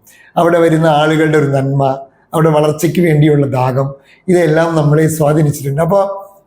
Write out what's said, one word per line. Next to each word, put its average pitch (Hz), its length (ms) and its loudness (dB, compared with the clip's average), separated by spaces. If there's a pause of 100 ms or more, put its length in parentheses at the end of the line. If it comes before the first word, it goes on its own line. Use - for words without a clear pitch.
(360)
അവിടെ 170 220 2
വരുന്ന 165 280 2
ആളുകളുടെ 156 560 2
ഒരു 139 40 -2
നന്മ, 139 360 -2 (520)
അവിടെ 160 220 2
വളർച്ചയ്ക്ക് 151 440 -2
വേണ്ടിയുള്ള 151 460 2 (140)
ദാഹം, 131 280 -2 (400)
ഇതെല്ലാം 165 400 2 (120)
നമ്മളെ 151 260 2 (100)
സ്വാധീനിച്ചിട്ടുണ്ട്. 147 680 -2
അപ്പൊ 196 180 0 (460)